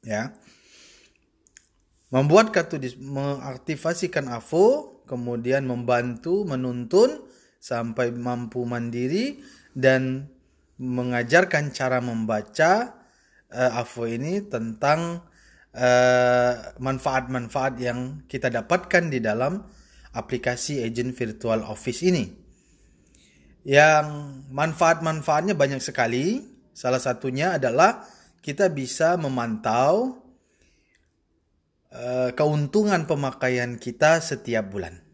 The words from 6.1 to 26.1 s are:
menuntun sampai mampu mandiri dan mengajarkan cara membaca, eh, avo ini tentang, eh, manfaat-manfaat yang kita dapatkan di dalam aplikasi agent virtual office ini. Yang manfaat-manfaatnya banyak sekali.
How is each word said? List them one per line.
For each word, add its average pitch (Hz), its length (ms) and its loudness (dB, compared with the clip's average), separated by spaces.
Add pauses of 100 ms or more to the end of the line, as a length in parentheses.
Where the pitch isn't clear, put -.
menuntun 127 800 2 (320)
sampai 120 520 -2
mampu 123 480 -6
mandiri 123 800 -4 (320)
dan 131 560 2 (480)
mengajarkan 127 960 2
cara 127 240 0
membaca, 123 1000 0 (480)
eh, 127 320 0
avo 117 260 -6
ini 147 400 -4
tentang, 151 800 -2 (500)
eh, 123 760 4 (260)
manfaat-manfaat 131 1040 -2
yang 127 480 -6
kita 139 240 -4
dapatkan 175 560 0
di 131 80 -2
dalam 123 480 -2 (480)
aplikasi 123 720 -4
agent 123 320 -4
virtual 110 480 -2
office 117 400 -6
ini. 156 320 0 (1300)
Yang 151 400 6 (460)
manfaat-manfaatnya 160 1080 0
banyak 139 240 0
sekali. 135 640 -2 (320)